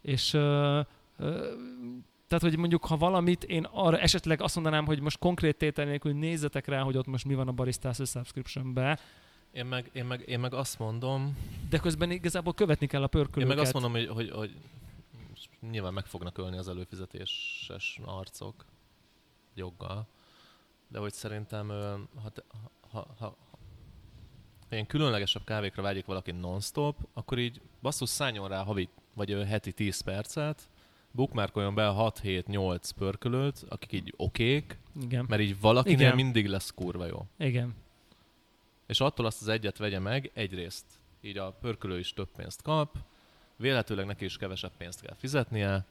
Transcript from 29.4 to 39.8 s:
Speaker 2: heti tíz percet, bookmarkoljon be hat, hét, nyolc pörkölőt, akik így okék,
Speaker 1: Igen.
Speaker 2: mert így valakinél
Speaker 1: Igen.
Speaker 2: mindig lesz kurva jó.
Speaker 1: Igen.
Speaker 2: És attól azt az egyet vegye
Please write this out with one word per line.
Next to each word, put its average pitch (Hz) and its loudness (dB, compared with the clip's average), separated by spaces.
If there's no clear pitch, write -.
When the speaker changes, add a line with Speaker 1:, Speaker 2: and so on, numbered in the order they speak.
Speaker 2:
heti 101 -2
tíz 101 -2
percet, 147 -6
bookmarkoljon 104 0
be 107 4
hat, 104 2
hét, 92 -2
nyolc 95 0
pörkölőt, 123 -2
akik - -10
így 90 -6
okék, - 2
Speaker 1:
Igen. 123 -2
Speaker 2:
mert 107 2
így 98 2
valakinél 127 8
Speaker 1:
Igen. 127 10
Speaker 2:
mindig 120 4
lesz 95 -2
kurva 90 -4
jó. - -6
Speaker 1:
Igen. 123 0
Speaker 2:
És - 0
attól 135 2
azt - -2
az 107 -4
egyet 107 0
vegye 101 -2